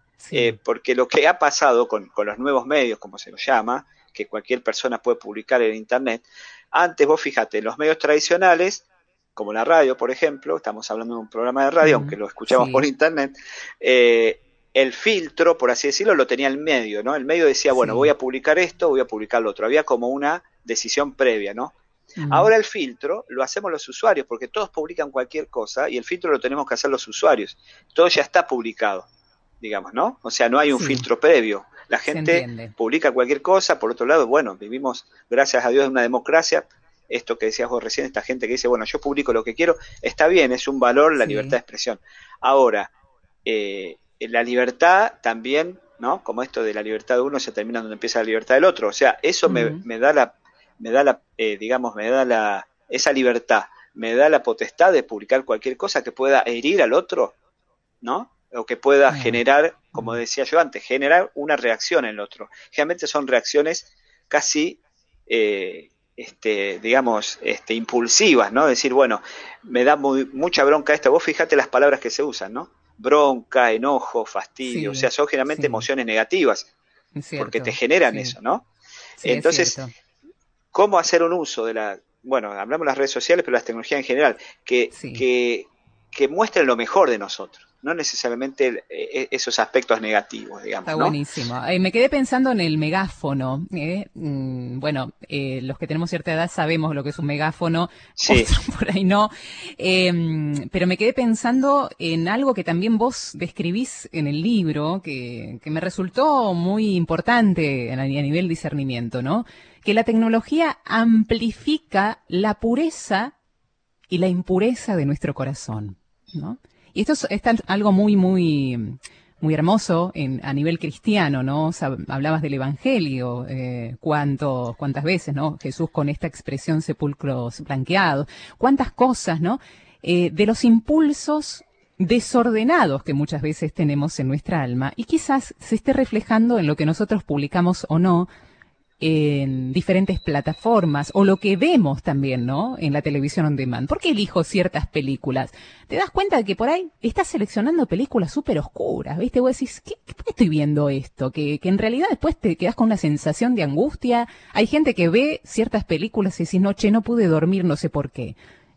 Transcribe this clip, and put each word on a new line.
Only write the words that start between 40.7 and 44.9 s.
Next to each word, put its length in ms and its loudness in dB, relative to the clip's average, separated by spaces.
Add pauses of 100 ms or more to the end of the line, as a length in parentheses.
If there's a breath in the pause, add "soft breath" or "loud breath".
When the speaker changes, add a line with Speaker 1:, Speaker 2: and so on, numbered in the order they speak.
Speaker 2:
valor 380 4
la 80 4
Speaker 1:
Sí. 40 -6
Speaker 2:
libertad 220 -4
de 60 0
expresión. 420 -8 (400 loud breath)
Ahora, 520 2 (520)
eh, 520 -6 (240)
la 240 0
libertad 720 4 (100)